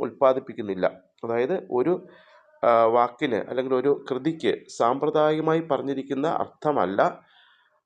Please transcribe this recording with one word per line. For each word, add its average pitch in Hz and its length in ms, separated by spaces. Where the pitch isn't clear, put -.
ഉൽപ്പാദിപ്പിക്കുന്നില്ല. 113 840
അതായത് 123 480
ഒരു, 127 220
ആ, 113 220
വാക്കിന് 120 500
അല്ലെങ്കിൽ 127 380
ഒരു 131 360
കൃതിക്ക് 131 440
സാമ്പ്രദായികമായി 156 800
പറഞ്ഞിരിക്കുന്ന 139 680
അർത്ഥമല്ല, 110 720